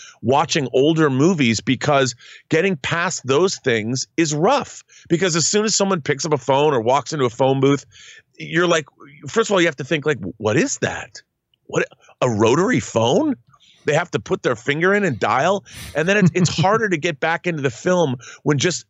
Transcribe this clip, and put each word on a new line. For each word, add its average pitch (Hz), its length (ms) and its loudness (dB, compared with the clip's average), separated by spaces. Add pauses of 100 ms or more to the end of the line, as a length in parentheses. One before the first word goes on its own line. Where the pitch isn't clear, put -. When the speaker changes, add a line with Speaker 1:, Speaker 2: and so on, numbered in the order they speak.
(220)
Speaker 1:
watching 139 520 0
older 151 380 4
movies 131 500 2
because 135 540 0 (340)
getting 175 260 2
past 170 500 -6
those 156 340 2
things 117 480 -2 (100)
is 156 160 0
rough. 196 500 -2 (260)
Because 170 260 0
as 165 120 2
soon 208 160 0
as 214 120 -2
someone 196 260 0
picks 143 240 -4
up 151 80 0
a 147 40 0
phone 143 360 2
or 117 80 0
walks 131 320 0
into 139 120 0
a 120 40 0
phone 135 300 0
booth, 139 260 2 (520)
you're 160 300 -2
like, 160 180 0 (420)
first 214 220 -2
of 202 40 0
all, 185 80 2
you 170 60 2
have 156 80 -4
to 143 80 -10
think, 147 220 -4
like, 151 120 0 (200)
"What 107 200 0
is 247 220 -2
that? - 420 -8 (460)
What, 185 200 -2 (320)
a 127 100 0
rotary 131 500 2
phone?" 156 560 0 (500)
They 147 80 0
have 170 180 -2
to 131 80 -4
put - 240 -6
their 131 120 0
finger 160 380 0
in 202 100 0
and 139 160 -2
dial. 143 460 0 (300)
And 160 120 0
then 202 100 2
it's, 190 160 4
it's 180 160 2
Speaker 2:
<laughs> - 120 -4
Speaker 1:
harder 214 280 2
to 175 80 0
get 160 220 -4
back 165 260 -2
into 165 160 -4
the 135 80 0
film 175 460 0 (260)
when 147 160 0
just 156 320 -2